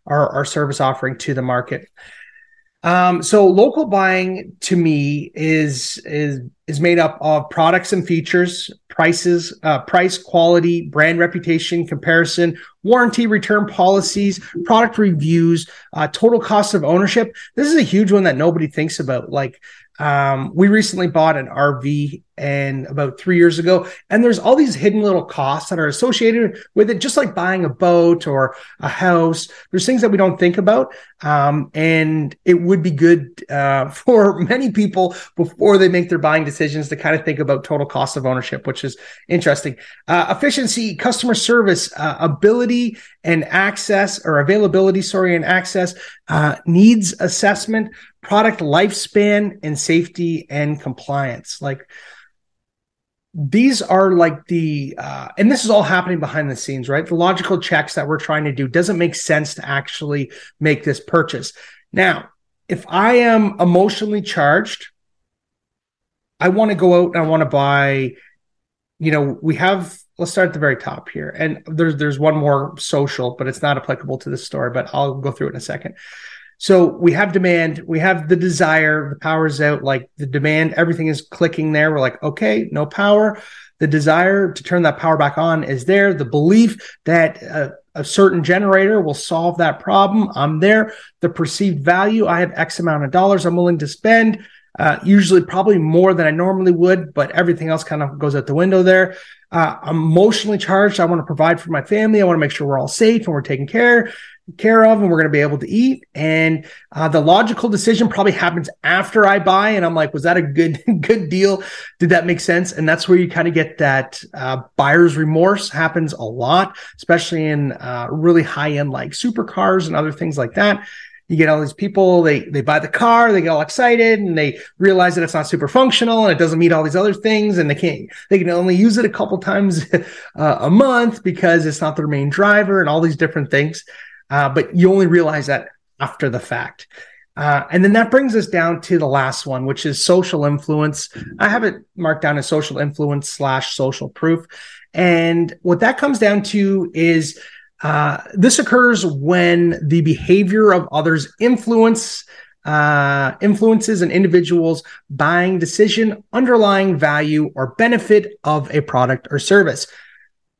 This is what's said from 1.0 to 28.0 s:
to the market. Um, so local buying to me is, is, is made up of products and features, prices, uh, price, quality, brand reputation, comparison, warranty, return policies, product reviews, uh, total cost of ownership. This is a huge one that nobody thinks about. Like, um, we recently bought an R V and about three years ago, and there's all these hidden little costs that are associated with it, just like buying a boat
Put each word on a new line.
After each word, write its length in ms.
to 140
the 80
market. 460
Um, 340
so 240
local 400
buying 760
to 160
me 580
is, 720
is, 340
is 120
made 200
up 200
of 300
products 420
and 160
features, 640
prices, 760
uh, 200
price, 360
quality, 720
brand 320
reputation, 640
comparison, 720
warranty, 440
return 400
policies, 720
product 340
reviews, 720
uh, 160
total 320
cost 360
of 100
ownership. 500
This 120
is 80
a 80
huge 300
one 100
that 140
nobody 300
thinks 340
about. 280
Like, 320
um, 540
we 140
recently 400
bought 300
an 100
R 340
V 420
and 480
about 340
three 160
years 220
ago, 300
and 120
there's 140
all 180
these 200
hidden 260
little 240
costs 460
that 80
are 80
associated 680
with 160
it, 100
just 160
like 160
buying 320
a 40
boat 580